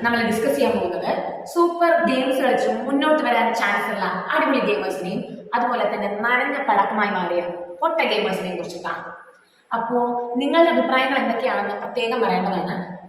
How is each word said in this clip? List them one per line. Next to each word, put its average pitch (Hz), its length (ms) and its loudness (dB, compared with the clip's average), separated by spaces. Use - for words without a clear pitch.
നമ്മൾ 233 220 2
ഡിസ്കസ് 220 280 2
ചെയ്യാൻ 226 240 2
പോകുന്നത് 170 640 -2
സൂപ്പർ 339 640 4
ഗെയിംസ് 262 340 2
കളിച്ച് - 280 2
മുന്നോട്ട് 277 560 2
വരാൻ 240 300 2
ചാൻസ് - 360 0
ഉള്ള 196 140 -2
അടിപൊളി 254 560 0
ഗെയിമേഴ്സിനെയും 202 960 -4
അതുപോലെ 226 400 0
തന്നെ 202 140 -4
നനഞ്ഞ 254 340 0
പടക്കമായി 214 420 2
മാറിയ 175 300 0
പൊട്ട 320 220 2
ഗെയിമേഴ്സിനെയും 190 540 -2
കുറിച്ചിട്ടാണ്. - 560 -8
അപ്പോ 233 240 0
നിങ്ങളുടെ 320 340 4
അഭിപ്രായങ്ങൾ 262 480 2
എന്തൊക്കെയാണെന്ന് 226 560 -2
പ്രത്യേകം 233 460 -4
പറയേണ്ടതാണ്. 185 800 -2